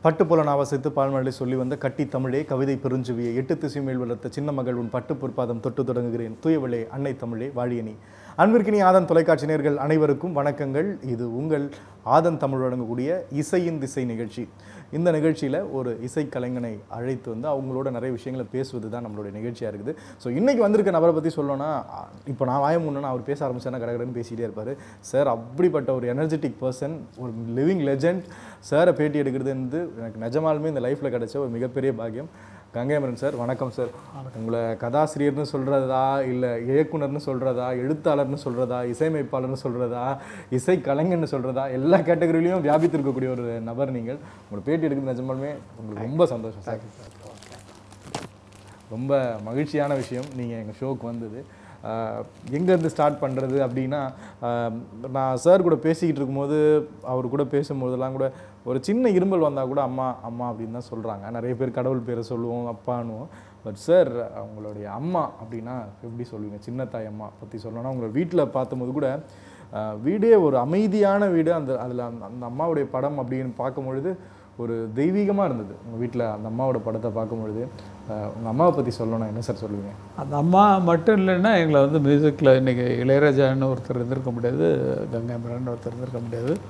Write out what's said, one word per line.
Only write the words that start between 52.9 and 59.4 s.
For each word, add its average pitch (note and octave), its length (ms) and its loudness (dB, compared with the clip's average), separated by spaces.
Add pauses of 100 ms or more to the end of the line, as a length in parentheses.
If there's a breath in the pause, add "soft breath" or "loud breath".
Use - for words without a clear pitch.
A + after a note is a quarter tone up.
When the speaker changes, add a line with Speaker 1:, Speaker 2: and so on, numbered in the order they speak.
Speaker 1:
பண்றது C3 460 0
அப்படின்னா, C3 440 -4 (300 loud breath)
ஆ, A#2+ 280 -2 (420)
நான் C3 240 0
சார் F3 260 6
கூட E3 120 4
பேசிக்கிட்டு D#3+ 480 0
இருக்கும்போது, D3 640 2 (140)
அவர் B2+ 260 -2
கூட C#3+ 140 0
பேசும்போதெல்லாம் C3 720 -2
கூட C3 200 -2 (320 loud breath)
ஒரு C3 180 -2
சின்ன A#3+ 260 2
இருமல் F#3 300 4
வந்தா C#3 260 2